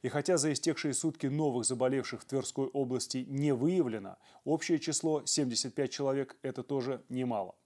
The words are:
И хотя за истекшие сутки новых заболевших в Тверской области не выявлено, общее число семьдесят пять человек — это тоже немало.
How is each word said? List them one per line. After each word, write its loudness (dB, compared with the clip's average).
И -4
хотя 2
за 2
истекшие 0
сутки -2
новых 0
заболевших 0
в -20
Тверской -2
области -2
не 2
выявлено, 2
общее 2
число 0
семьдесят 0
пять 0
человек — -2
это -6
тоже -2
немало. -2